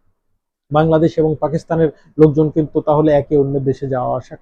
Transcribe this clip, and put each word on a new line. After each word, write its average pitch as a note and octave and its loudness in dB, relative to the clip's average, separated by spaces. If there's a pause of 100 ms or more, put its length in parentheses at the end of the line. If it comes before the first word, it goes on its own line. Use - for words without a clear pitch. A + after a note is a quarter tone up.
(720)
বাংলাদেশ D#3+ 2
এবং D#3 0
পাকিস্তানের D#3+ -2 (300)
লোকজন D3+ 4
কিন্তু D3+ -2
তাহলে D#3 2
একে C#3+ 0
অন্যের C#3 -2
দেশে C3+ -4
যাওয়া B2+ -4
আসা C#3 -14